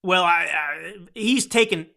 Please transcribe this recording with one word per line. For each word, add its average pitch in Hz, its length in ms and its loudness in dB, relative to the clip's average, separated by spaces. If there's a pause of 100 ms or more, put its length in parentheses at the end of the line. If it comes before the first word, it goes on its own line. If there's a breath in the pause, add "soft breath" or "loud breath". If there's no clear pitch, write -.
well, 185 160 4
I, 170 220 2
I, 156 480 -6 (220)
he's 233 320 0
taken 214 500 0